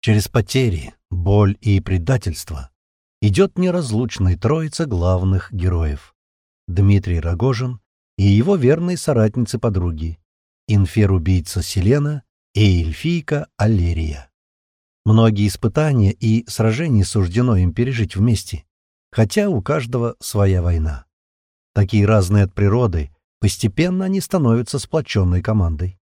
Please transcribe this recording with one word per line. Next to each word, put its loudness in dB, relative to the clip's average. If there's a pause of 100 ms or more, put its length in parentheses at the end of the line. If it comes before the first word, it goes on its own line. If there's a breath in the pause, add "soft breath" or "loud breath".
Через 2
потери, -2 (160)
боль 2
и 2
предательство -4 (520)
идёт 2
неразлучная -2
троица -2
главных 0
героев: -2 (520)
Дмитрий 2
Рогожин -2 (360)
и 0
его 4
верные 2
соратницы-подруги, -2 (480)
инфер-убийца 2
Селена 0 (300)
и 4
эльфийка -4
Алерия. -2 (760)
Многие 4
испытания 0
и 0
сражения 0
суждено 0
им 2
пережить -2
вместе, -2 (460)
хотя 0
у -2
каждого -4
своя 0
война. -2 (680)
Такие 2
разные 4
от -8
природы, 0 (280)
постепенно -2
они -2
становятся 0
сплочённой 0
командой. -2